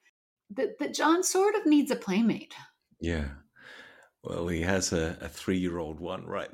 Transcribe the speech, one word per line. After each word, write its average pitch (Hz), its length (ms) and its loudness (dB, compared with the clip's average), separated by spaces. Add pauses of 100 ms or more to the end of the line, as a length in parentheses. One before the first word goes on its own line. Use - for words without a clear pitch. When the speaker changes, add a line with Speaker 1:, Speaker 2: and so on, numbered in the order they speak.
(500)
Speaker 1:
that, - 280 -4
that 285 160 -4
John 339 280 4
sort 392 340 4
of 370 100 0
needs 294 240 6
a 247 60 2
playmate. 202 580 0 (460)
Speaker 2:
Yeah. 80 280 0 (960)
Well, 85 240 -4
he 82 140 0
has 92 300 0
a, 82 280 0
a 76 80 -10
three-year-old 85 720 -4
one 87 260 -8
right 92 280 -6